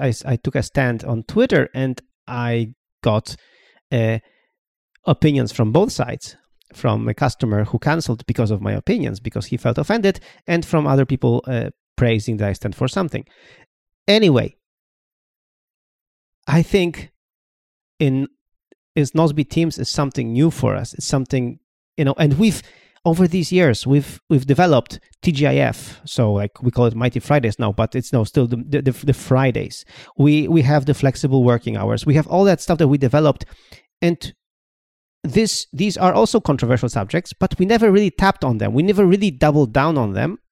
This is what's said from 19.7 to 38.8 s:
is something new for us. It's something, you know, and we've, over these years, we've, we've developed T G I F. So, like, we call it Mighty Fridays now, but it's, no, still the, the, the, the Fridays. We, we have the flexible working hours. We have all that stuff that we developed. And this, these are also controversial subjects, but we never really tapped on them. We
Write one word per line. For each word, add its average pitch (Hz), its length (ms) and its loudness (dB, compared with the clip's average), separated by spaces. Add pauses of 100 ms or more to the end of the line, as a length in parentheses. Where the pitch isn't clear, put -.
is - 100 -4
something 131 440 -4
new 147 180 2
for 110 240 -2
us. 135 200 -8
It's - 120 -12
something, 127 520 -4 (380)
you 160 80 0
know, 139 120 2
and 147 220 2
we've, 208 240 2 (420)
over 175 240 4
these 170 240 -2
years, 170 340 2
we've, 139 420 0
we've 135 180 2
developed 139 540 2 (220)
T 180 100 2
G 143 140 0
I 135 100 2
F. - 480 -4
So, 110 280 0
like, 101 300 -4
we 123 80 0
call 120 160 2
it 113 80 0
Mighty 120 260 -2
Fridays 123 380 0
now, 107 140 -2
but 117 220 -2
it's, - 180 -6
no, 117 120 2
still 127 220 0
the, 120 100 -4
the, 135 260 -4
the, 135 100 0 (140)
the 135 80 4
Fridays. 127 680 -2 (320)
We, 147 320 4
we 160 140 4
have 139 240 2
the 143 80 2
flexible 135 500 0
working 117 320 0
hours. 107 300 -4
We 147 80 2
have 151 120 2
all 185 180 2
that 185 160 2
stuff 170 180 -2
that 156 100 4
we 143 100 2
developed. 139 460 2 (560)
And 170 320 -2 (920)
this, 208 480 -2
these 185 260 -4
are 180 140 2
also 214 280 2
controversial 123 480 0
subjects, 113 440 -4
but - 260 -2
we 185 80 2
never 220 240 4
really 196 200 4
tapped 196 340 0
on 120 140 0
them. 104 140 -2
We 131 100 2